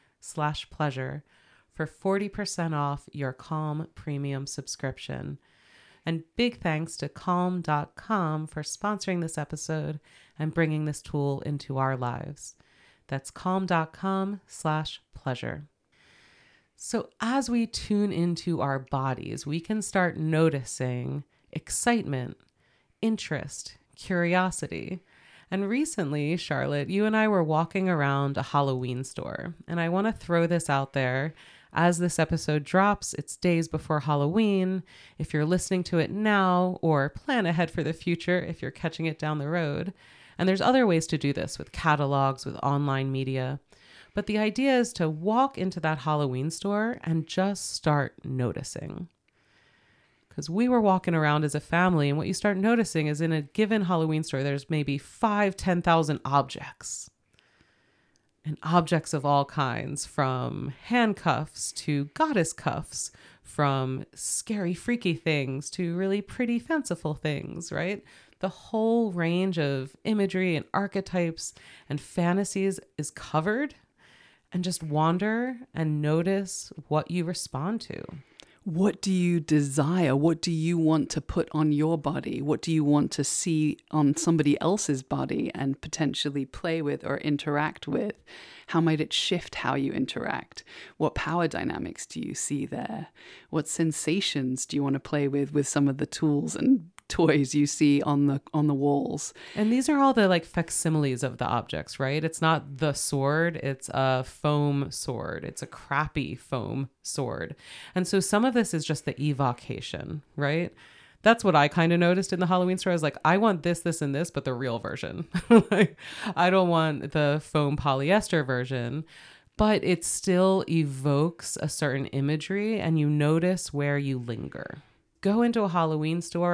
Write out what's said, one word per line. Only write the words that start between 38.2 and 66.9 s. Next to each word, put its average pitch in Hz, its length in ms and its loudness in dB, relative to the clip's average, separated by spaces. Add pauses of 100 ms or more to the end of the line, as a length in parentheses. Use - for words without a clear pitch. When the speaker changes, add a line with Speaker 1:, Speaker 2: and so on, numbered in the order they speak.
Speaker 1:
if - 220 -8
you're - 100 -6
catching 160 360 -6
it 156 120 -6
down 151 200 -2
the 143 100 -4
road. 165 440 -2 (440)
And 185 100 0
there's 190 140 4
other 254 260 6
ways 165 200 4
to 160 100 0
do 139 160 0
this - 240 -6
with - 160 -12
catalogs, 139 720 0
with 139 180 -8
online 139 480 0
media. 131 480 -4 (540)
But 202 120 -4
the 208 120 -2
idea 247 420 2
is 240 140 0
to 160 160 0
walk 214 480 0
into 185 240 -4
that 156 180 0
Halloween 147 500 0
store 208 540 -2
and 160 240 0
just 190 440 -2
start - 520 0
noticing. - 840 -6 (1200)
'Cause 151 200 -8
we 220 200 2
were 247 120 4
walking 185 320 4
around 156 300 4
as 147 120 0
a 151 40 -2
family, 170 480 4
and 143 100 2
what 156 100 -2
you 185 60 0
start 208 220 0
noticing 190 520 2
is 147 120 -2
in 165 140 2
a 156 80 2
given 208 420 0
Halloween 160 400 2
store, 135 200 -4
there's 139 260 -4
maybe 143 280 0
five, 208 600 0
ten 175 240 0
thousand 165 420 2
objects. - 880 -2 (1400)
And 151 140 -6
objects 160 500 2
of 143 140 -2
all 143 180 4
kinds, 131 640 -4
from 131 680 -2 (100)
handcuffs 196 880 0
to 143 420 -2
goddess 269 400 2
cuffs, - 580 -6 (300)
from 135 720 -2
scary, 190 640 -4
freaky 240 400 -2
things 139 560 -2
to 170 240 -4
really 190 260 -2
pretty, 240 380 -2
fanciful 208 560 -4